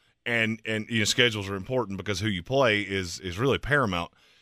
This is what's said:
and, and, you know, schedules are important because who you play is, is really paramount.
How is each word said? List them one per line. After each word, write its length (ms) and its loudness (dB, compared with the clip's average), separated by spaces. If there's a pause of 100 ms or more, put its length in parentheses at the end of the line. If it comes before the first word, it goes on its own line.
(240)
and, 400 0
and, 240 -4
you 120 0
know, 40 2
schedules 440 2
are 80 -4
important 420 -4
because 220 -4
who 80 0
you 140 -2
play 380 4
is, 400 -4
is 180 -6
really 200 2
paramount. 520 0 (320)